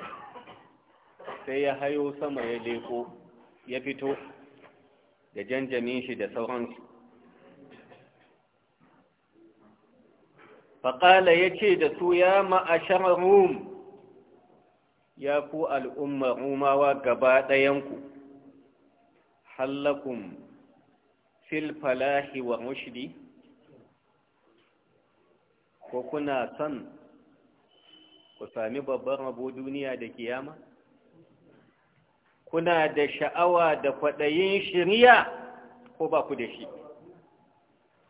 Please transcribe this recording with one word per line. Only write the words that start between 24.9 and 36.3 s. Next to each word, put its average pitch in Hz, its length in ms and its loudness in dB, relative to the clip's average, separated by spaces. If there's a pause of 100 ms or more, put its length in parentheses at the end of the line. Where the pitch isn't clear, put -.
Ko 127 120 -8
kuna 139 540 -4
son 143 300 -8 (1500)
ku 110 160 -14
sami 113 280 -6
babban 127 360 -4
rabo 131 340 -8
duniya 135 480 -8
da 117 100 -10
kiyama? 131 480 -10 (1900)
Kuna 165 480 0
da 147 140 2
sha'awa 165 760 2
da 139 100 0
kwaɗayin 151 720 0
shiriya 196 640 6 (720)
ko 160 120 -4
ba 156 180 2
ku 143 80 -6